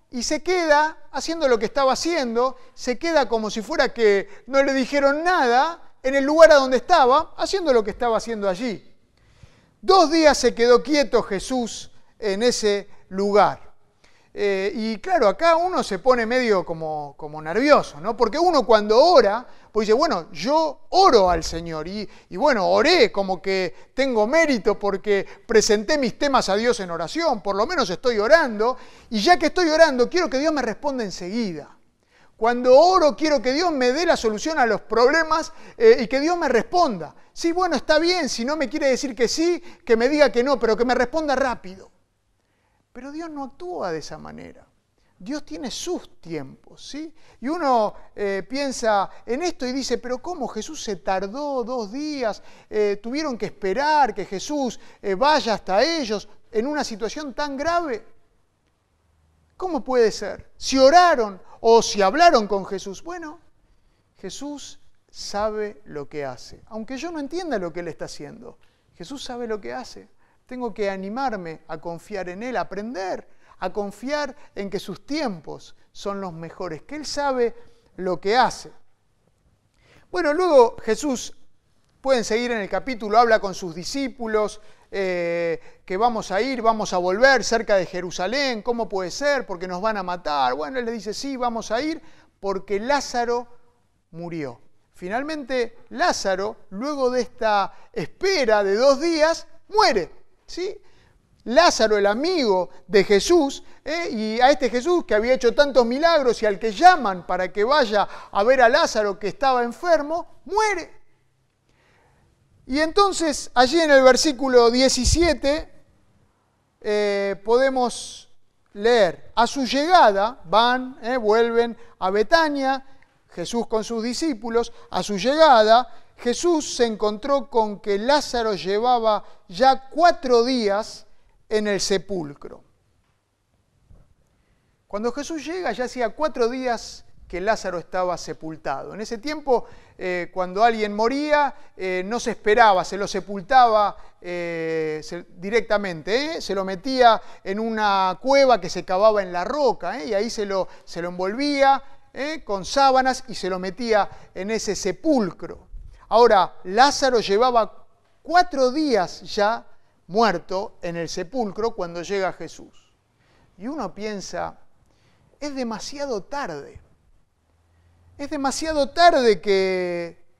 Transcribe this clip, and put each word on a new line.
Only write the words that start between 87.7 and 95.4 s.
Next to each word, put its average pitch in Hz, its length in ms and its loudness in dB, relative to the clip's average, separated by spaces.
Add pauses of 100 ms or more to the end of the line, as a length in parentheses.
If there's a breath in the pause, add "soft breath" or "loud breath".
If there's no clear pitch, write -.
de 180 100 2
Jerusalén, 196 760 -4
¿cómo 233 260 -4
puede 185 240 -6
ser? 285 340 -2
Porque 185 220 -10
nos 180 140 -6
van 214 160 -2
a 190 60 -6
matar. 151 500 -2
Bueno, 139 260 -6
Él 240 60 -6
les 233 80 -6
dice, 214 200 -10
"Sí, 277 220 -8
vamos 233 340 -4
a 226 120 -2
ir 311 200 -6 (380 soft breath)
porque 196 400 -4
Lázaro 240 640 -2 (640)
murió". 160 500 -10 (320)
Finalmente, 254 880 -6 (100)